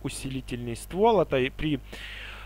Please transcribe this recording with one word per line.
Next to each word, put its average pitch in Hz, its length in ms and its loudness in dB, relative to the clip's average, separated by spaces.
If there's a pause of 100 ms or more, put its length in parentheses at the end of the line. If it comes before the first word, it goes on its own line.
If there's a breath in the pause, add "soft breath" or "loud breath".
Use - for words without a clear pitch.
усилительный 127 720 -4
ствол. 202 460 4
Это 147 160 2
и 127 100 4
при... 151 320 0 (640 loud breath)